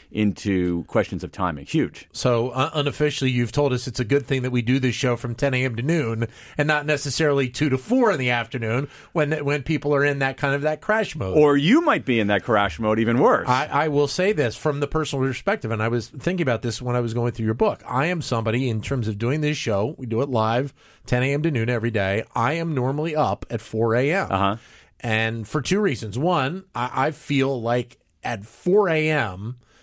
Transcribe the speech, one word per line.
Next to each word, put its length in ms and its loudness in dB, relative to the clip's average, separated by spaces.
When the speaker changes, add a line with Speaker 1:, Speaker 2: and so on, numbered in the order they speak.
Speaker 1:
into 720 0
questions 380 -2
of 80 -10
timing. 360 -6
Huge. 440 -2
Speaker 2:
So, 400 0
uh, 240 -2
unofficially, 560 -2
you've 220 0
told 200 2
us 140 -4
it's 140 -6
a 40 -2
good 220 2
thing 160 -2
that 80 -4
we 120 0
do 180 2
this 140 0
show 220 0
from 200 -6
ten 180 0
A 100 0
M 120 -4
to 60 -4
noon 440 0
and 80 2
not 200 0
necessarily 640 0
two 200 -2
to 100 2
four 320 2
in 80 0
the 120 0
afternoon 580 -2
when, 200 0
when 180 0
people 320 0
are 100 4
in 160 2
that 160 -2
kind 180 0
of 80 -2
that 180 -2
crash 340 -2
mode. 220 -2
Speaker 1:
Or 200 8
you 260 6
might 220 2
be 140 2
in 100 2
that 140 4
crash 380 2
mode, 180 2
even 200 2
worse. 300 4
Speaker 2:
I, 180 2
I 220 0
will 200 2
say 240 0
this 240 0
from 240 -2
the 80 0
personal 380 -2
perspective, 440 -2
and 120 -2
I 60 0
was 200 -2
thinking 340 -4
about 200 0
this 200 -4
when 140 -2
I 40 2
was 140 -4
going 180 0
through 140 -6
your 80 2
book. 320 0
I 200 0
am 160 -2
somebody, 460 -2
in 120 -2
terms 260 -4
of 120 -4
doing 240 0
this 140 0
show, 420 -2
we 80 -10
do 160 -2
it 60 -2
live, 460 0
ten 160 2
A 120 0
M 80 0
to 100 2
noon 160 0
every 240 0
day. 320 0
I 200 0
am 200 -4
normally 400 -2
up 360 0
at 100 -4
four 340 0
A 180 2
M. 180 -2
Speaker 1:
Uh-huh. 260 0
Speaker 2:
And 460 -2
for 140 -2
two 200 0
reasons. 380 -2
One, 460 0
I, 340 -2
I 20 0
feel 500 0
like 380 -2
at 240 -6
four 420 2
A 220 2
M, 460 -2